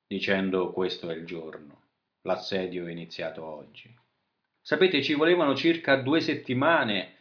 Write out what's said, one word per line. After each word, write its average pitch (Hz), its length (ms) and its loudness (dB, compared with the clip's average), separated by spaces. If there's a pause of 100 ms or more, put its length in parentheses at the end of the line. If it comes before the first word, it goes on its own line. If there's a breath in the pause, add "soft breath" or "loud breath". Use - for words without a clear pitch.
dicendo: 95 680 0
"Questo 92 360 -4
è 82 60 -6
il 82 100 -10
giorno, 78 560 -14 (440)
l'assedio 90 600 -4
è 85 60 -8
iniziato 82 520 -10
oggi." 73 480 -14 (720)
Sapete, 151 420 2
ci 156 120 0
volevano 156 400 4
circa 165 420 2
due 135 240 2
settimane 131 1000 0